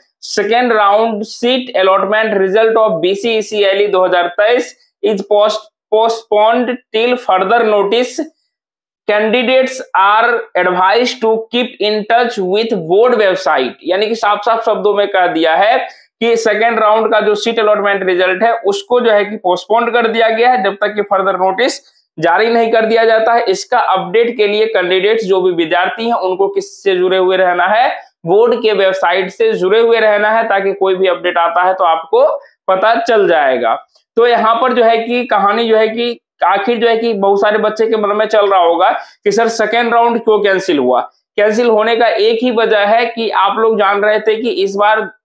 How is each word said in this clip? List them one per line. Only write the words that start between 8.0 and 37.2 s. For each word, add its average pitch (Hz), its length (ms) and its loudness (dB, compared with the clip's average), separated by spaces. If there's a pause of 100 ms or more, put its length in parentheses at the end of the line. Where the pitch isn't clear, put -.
Candidates 240 680 0 (240)
are 220 380 2 (260)
advised 190 600 0
to 220 140 0 (160)
keep 240 340 -4
in 214 140 -2 (100)
touch 233 260 0 (160)
with 226 240 -2 (140)
board 233 260 4
website।" 156 540 0 (120)
यानी 190 220 -2
कि 226 80 -4
साफ 208 300 -2
साफ 226 220 -2
शब्दों 202 280 0
में 202 140 0
कह 190 180 0
दिया 160 280 0
है 208 240 2 (420)
कि 226 160 0
सेकेंड 226 420 0
राउंड 220 340 2
का 214 80 2
जो 208 140 0
सीट 226 240 -4
अलॉटमेंट 202 440 0
रिजल्ट 185 400 0
है 226 140 2
उसको 202 440 -2
जो 226 100 0
है 208 140 2
कि 208 120 -8
पोस्टपोन 208 540 -2
कर 233 160 0
दिया 220 220 0
गया 226 220 2
है 254 140 0
जब 196 100 -2
तक 208 200 -4
कि 208 80 -4
फर्दर 196 300 -2
नोटिस 190 640 -2 (240)
जारी 170 300 2
नहीं 233 240 0
कर 220 140 2
दिया 226 180 2
जाता 226 280 2
है। 233 120 0
इसका 190 340 -2
अपडेट 190 580 -2
के 208 100 0
लिए 214 200 0
candidates 196 580 0
जो 185 180 0
भी 185 80 2
विद्यार्थी 175 560 -2
हैं 233 80 -2
उनको 185 340 -2
किससे 196 460 -4
जुड़े 185 240 0
हुए 185 180 2
रहना 180 300 0
है, 226 300 0 (300)
बोर्ड 220 360 2
के 214 100 2
वेबसाइट 190 580 0
से 220 220 -2
जुड़े 196 280 0
हुए 226 200 2
रहना 214 300 2
है, 220 180 0
ताकि 196 240 -2
कोई 190 220 0
भी 190 120 0
अपडेट 175 320 -2
आता 170 240 0
है 185 120 2
तो 190 100 -2
आपको 170 420 0 (420)
पता 214 320 2
चल 220 280 2
जाएगा। 131 460 0 (420)
तो 233 100 4
यहाँ 233 280 2
पर 247 180 0
जो 233 120 2
है 226 140 4
कि 240 260 -4
कहानी 214 440 0
जो 220 80 2
है 220 120 2
कि 233 320 -6 (240)
आखिर 220 340 0
जो 233 100 0
है 226 80 2
कि 226 180 -2
बहुत 196 260 2